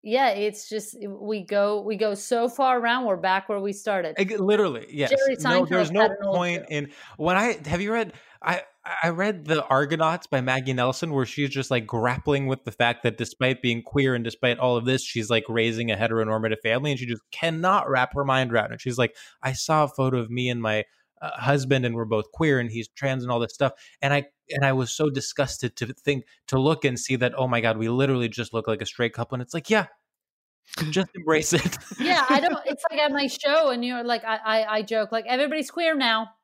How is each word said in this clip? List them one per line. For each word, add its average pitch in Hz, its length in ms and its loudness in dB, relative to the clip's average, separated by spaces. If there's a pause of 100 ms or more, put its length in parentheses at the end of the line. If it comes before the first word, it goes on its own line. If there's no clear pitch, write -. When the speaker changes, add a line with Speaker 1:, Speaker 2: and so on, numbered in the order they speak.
Speaker 1:
yeah, 247 280 2
it's 208 380 -4
just, 208 280 -8 (120)
we 202 360 -6
go, 202 360 2
we 214 160 -4
go 208 180 0
so 233 340 0
far 254 320 2
around, 240 240 0
we're 196 120 2
back 190 320 0
where 208 120 -2
we 196 120 -4
started. 190 460 -2
Speaker 2:
Ex-, 196 220 0
literally, 190 500 2
yes. 143 200 0
Speaker 1:
Jerry 269 280 4
Speaker 2:
No, - 260 4
Speaker 1:
Seinfeld - 60 -4
Speaker 2:
there's 180 200 2
Speaker 1:
had 175 40 -4
Speaker 2:
no 220 120 6
Speaker 1:
an 196 180 0
old 196 100 0
Speaker 2:
point 175 280 0
Speaker 1:
joke. - 80 -18
Speaker 2:
in, 147 220 -4 (260)
when 175 180 2
I, 214 300 0
have 175 140 -2
you 208 120 -2
read, 226 200 -2 (300)
I, 180 200 -2 (420)
I 170 60 2
read 180 340 -2
The 151 200 0
Argonauts 160 600 2
by 135 140 0
Maggie 127 320 0
Nelson, 127 400 0
where 135 120 2
she's 139 260 -4
just, 135 200 -4
like, 120 160 0
grappling 127 600 0
with 131 160 -4
the 117 80 -8
fact 120 320 0
that 113 120 2
despite 127 460 -2
being 117 180 0
queer 131 360 2
and 117 80 -2
despite 120 340 0
all 123 180 4
of 120 100 0
this, 131 180 2
she's, 113 260 -4
like, 113 180 4
raising 113 440 2
a 98 40 2
heteronormative 110 680 0
family, 127 260 2
and 131 80 -2
she 123 80 -6
just 117 240 -6
cannot 165 580 0
wrap 127 260 2
her 143 100 0
mind 131 280 2
around 110 200 2
it. 117 80 -12
She's 123 180 -4
like, 117 160 2 (260)
"I 131 120 -4
saw 151 320 2
a 139 40 0
photo 131 300 0
of 113 120 -4
me 123 180 -2
and 120 120 -2
my, 107 240 0 (380)
uh, 156 160 -8
husband, 131 460 2
and 120 100 -2
we're 117 120 -4
both 107 260 -2
queer, 147 260 2
and 120 120 -2
he's 113 180 -8
trans 131 340 -4
and 123 80 -6
all 120 80 0
this 117 140 -2
stuff. 135 200 0 (280)
And 139 140 0
I, 139 100 0 (280)
and 139 120 0
I 135 80 4
was 131 180 0
so 156 200 0
disgusted 131 680 -4
to 123 160 -6
think, 139 320 -4 (240)
to 131 100 2
look 151 280 2
and 123 120 2
see 131 180 -2
that, 123 200 0
oh 131 100 0
my 120 140 2
God, 113 160 2
we 113 140 0
literally 127 400 2
just 117 240 -8
look 110 120 -2
like 110 140 -2
a 107 60 -4
straight 120 260 -2
couple." 117 220 -6
And 123 80 -6
it's - 100 -12
like, 165 160 -8
yeah, 208 200 2 (1000)
just 175 240 0
embrace 156 380 2
it. 240 300 2
<laughs> - 40 -20 (120)
Speaker 1:
Yeah, 311 300 2
I 277 120 4
don't, 320 240 0
it's - 260 -4
like 294 80 -4
at 294 140 2
my 285 140 0
show, 294 440 2
and 240 140 -2
you're 247 180 -4
like, 233 220 -2
I, 220 120 -2
I, 220 400 0
I 214 60 0
joke, 214 300 -2
like, 220 160 -4
"Everybody's 285 420 0
queer 330 240 0
now. 226 360 0 (140)